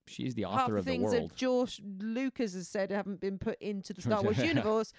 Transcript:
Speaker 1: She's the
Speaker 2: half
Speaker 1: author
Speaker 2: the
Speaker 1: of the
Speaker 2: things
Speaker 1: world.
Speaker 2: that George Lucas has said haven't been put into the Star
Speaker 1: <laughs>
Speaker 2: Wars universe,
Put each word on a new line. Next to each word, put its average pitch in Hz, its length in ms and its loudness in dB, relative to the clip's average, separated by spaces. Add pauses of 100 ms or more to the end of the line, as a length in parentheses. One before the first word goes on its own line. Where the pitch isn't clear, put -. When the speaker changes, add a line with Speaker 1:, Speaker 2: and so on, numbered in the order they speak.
Speaker 1:
She's 123 280 -4
the 113 80 -2
Speaker 2:
half 98 200 2
Speaker 1:
author 165 120 0
Speaker 2:
the 101 40 4
Speaker 1:
of 95 60 2
the 87 60 0
Speaker 2:
things 101 220 2
Speaker 1:
world. 85 180 2
Speaker 2:
that - 60 -20
George 254 440 0 (200)
Lucas 226 540 -2
has 185 140 -8
said 196 220 -2
haven't 196 300 -4
been 196 180 -2
put - 220 -4
into 202 320 -6
the - 100 -14
Star 214 200 2
Speaker 1:
<laughs> - 0 -
Speaker 2:
Wars 208 160 4
universe, 220 600 2